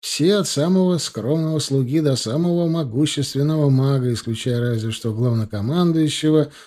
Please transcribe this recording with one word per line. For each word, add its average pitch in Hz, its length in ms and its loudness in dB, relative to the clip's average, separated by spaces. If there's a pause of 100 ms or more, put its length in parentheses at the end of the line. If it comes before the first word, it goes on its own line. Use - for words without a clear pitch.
Все, 180 340 0
от 190 120 0
самого 180 500 2
скромного 156 640 -2
слуги 135 420 0
до 139 140 2
самого 170 520 0
могущественного 147 1000 0
мага, 131 440 2
исключая 117 460 -4
разве 113 320 -2
что 110 220 -6
главнокомандующего, 147 1400 0 (160)